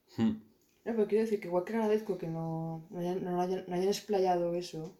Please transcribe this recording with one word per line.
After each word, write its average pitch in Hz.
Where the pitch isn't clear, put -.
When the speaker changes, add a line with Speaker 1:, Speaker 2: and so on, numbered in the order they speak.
Speaker 1:
Hmm. 110
Speaker 2:
No, 220
pero 208
quiero 214
decir 214
que 175
igual 180
que 214
agradezco 214
que 170
no, 165
no 175
hayan, 180
no 180
hayan, 180
no 180
hayan 190
explayado 185
eso 165